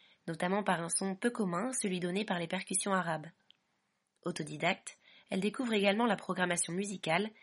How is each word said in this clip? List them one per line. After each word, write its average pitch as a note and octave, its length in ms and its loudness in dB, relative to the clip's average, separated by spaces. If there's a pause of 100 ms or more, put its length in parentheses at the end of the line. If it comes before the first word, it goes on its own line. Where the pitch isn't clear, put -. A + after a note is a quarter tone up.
(260)
notamment F3+ 360 0
par F#3 180 2
un E3+ 80 -4
son F#3+ 260 -2
peu A#3+ 160 0
commun, G#3 420 -2
celui F#3 280 -2
donné F3+ 240 0
par F#3+ 140 0
les E3+ 100 -4
percussions F#3+ 440 -2
arabes. E3 360 0 (960)
Autodidacte, D#3+ 760 -2 (320)
elle F#3+ 100 2
découvre A3 320 0
également G#3 340 4
la G#3 100 4
programmation F3 560 0
musicale G3 580 0 (120)